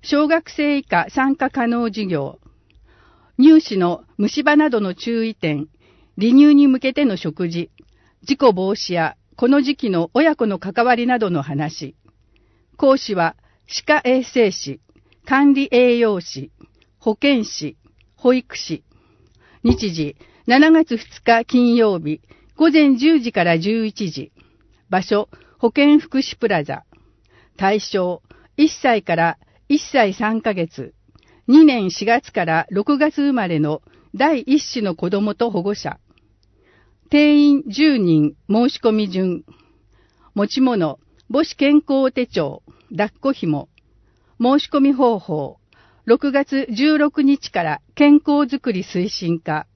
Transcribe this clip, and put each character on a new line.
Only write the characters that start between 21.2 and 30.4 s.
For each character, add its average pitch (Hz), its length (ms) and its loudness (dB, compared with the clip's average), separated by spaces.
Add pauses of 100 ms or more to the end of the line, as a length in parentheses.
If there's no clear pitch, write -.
日 233 220 2
金 247 320 2
曜 214 240 0
日、 156 220 -8 (340)
午 320 160 2
前 285 240 4
十 294 240 2
時 233 140 -6
か 180 100 0
ら 170 160 2
十 220 260 -2
一 208 240 -8
時。 139 220 -14 (580)
場 185 120 -2
所、 208 260 -2 (320)
保 233 120 0
健 294 280 4
福 - 200 -4
祉 - 180 -6
プ - 100 -4
ラ 175 160 0
ザ。 143 220 -12 (720)
対 196 220 0
象、 180 420 -6 (340)
一 302 140 2
歳 226 340 -2
か 170 140 -2
ら 165 200 0 (300)
一 294 140 0
歳 220 320 0
三 220 280 -4